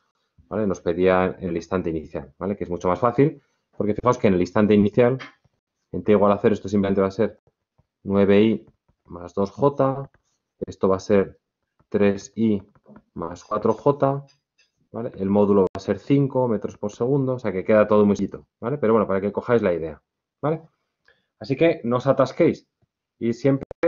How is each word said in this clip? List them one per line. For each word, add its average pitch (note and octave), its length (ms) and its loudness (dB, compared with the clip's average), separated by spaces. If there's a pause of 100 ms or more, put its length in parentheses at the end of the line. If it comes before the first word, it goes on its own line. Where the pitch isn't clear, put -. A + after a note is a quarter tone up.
(480)
¿vale? G#2 180 -4
Nos F#2 140 -4
pedía F#2 460 2
en F2+ 240 -8
el E2 60 -6
instante F2 340 -4
inicial, D2+ 480 -10
¿vale? G2 180 -6
Que F2 80 -10
es E2 60 -10
mucho F2 180 -4
más F2 120 0
fácil, C3+ 420 0 (340)
porque G#2 180 -2
fijaos B2 220 0
que A2+ 120 0
en F#2+ 60 2
el F2+ 60 2
instante G#2+ 340 2
inicial, A#2+ 440 4 (760)
en F2+ 120 -6
T G#2+ 80 2
igual G2+ 200 6
a G2+ 60 2
cero, G#2+ 160 2
esto F#2+ 140 -6
simplemente G2 340 0
va F#2+ 60 2
a - 20 -2
ser G#2 300 -4 (640)
nueve G2 360 4
I G#2+ 260 2 (380)
más F2 300 -16
dos G2 160 -4
J, C#3 600 -2 (560)
esto F#2+ 220 -4
va F#2+ 80 2
a F#2 40 -10
ser - 400 0 (480)
tres G2+ 480 0
I G#2+ 260 0 (520)
más F2 300 -10
cuatro A2 300 -2
J, C#3 520 -2 (680)
¿vale? A#2 240 -10
El G2 140 -4
módulo G2+ 320 4
va F#2 120 4
a - 60 -10
ser G2+ 180 -4
cinco C3+ 500 0
metros - 300 -6
por G#2 140 -8
segundo, C3 420 -2
o B2 40 -8
sea G#2+ 140 -6
que F#2 120 -6
queda G#2+ 220 4
todo G#2 200 4
muy G2+ 100 2
chiquito, - 300 -8 (140)
¿vale? C3 180 -6
Pero A2+ 160 2
bueno, G#2 120 2
para F#2+ 140 -2
que G2+ 120 -4
cojáis A2+ 300 0
la F#2 100 0
idea, D#2+ 300 -8 (380)
¿vale? D#3+ 220 -4 (800)
Así C3 160 -4
que D#3+ 280 2
no A#2+ 140 -2
os - 80 -6
atasquéis C3+ 640 0 (500)
y A#2 140 -2
siempre C3+ 360 -2 (200)